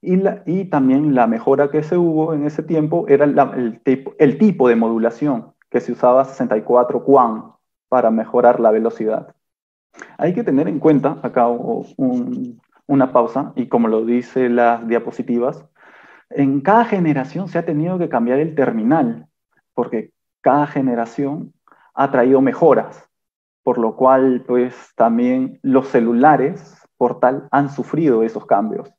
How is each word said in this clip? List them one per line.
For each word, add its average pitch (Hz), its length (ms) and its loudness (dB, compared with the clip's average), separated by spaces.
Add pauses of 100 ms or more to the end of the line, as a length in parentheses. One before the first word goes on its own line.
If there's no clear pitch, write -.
Y 180 160 0
la, 190 280 -2
y 185 200 -4
también 139 500 0
la 123 100 4
mejora 135 460 0
que 151 100 -2
se 156 160 -4
hubo 160 380 0
en 147 100 -4
ese 151 160 -6
tiempo 160 460 -2
era 139 180 4
la, 135 300 2
el 120 260 -6
tipo, 135 380 -2
el 139 180 4
tipo 151 320 4
de 117 60 4
modulación, 113 800 -2 (180)
que 123 100 -2
se 123 100 -10
usaba 127 340 2
sesenta 120 300 -4
y 110 60 -2
cuatro 120 420 0
QAM 120 500 2 (360)
para 120 220 2
mejorar 120 480 2
la 113 100 4
velocidad. 110 680 -2 (840)
Hay 175 160 -2
que 240 80 -4
tener 151 240 0
en 160 100 -4
cuenta, 151 460 0
acá 123 220 0
hago 120 380 -4 (140)
un, 123 640 -6 (240)
una 135 260 0
pausa, 123 440 -4
y 120 120 -6
como 120 200 0
lo 110 180 0
dice 123 440 -2
las 117 380 0
diapositivas, 120 760 -4 (640)
en 139 320 -2
cada 214 240 4
generación 170 640 -4
se - 100 -6
ha 165 80 -4
tenido 170 320 -4
que 175 120 -4
cambiar 123 280 0
el 156 160 -2
terminal, 120 760 -2 (460)
porque 117 400 -6 (280)
cada 143 260 2
generación 135 840 -6 (420)
ha 139 160 0
traído 131 300 4
mejoras, 131 680 0 (540)
por 120 160 0
lo 110 180 -2
cual, 131 500 2
pues, 123 260 0 (220)
también 123 680 0
los 131 280 0
celulares 131 920 2 (140)
portal 127 560 -2
han 143 180 0
sufrido 139 540 0
esos 113 220 -6
cambios. 104 540 -2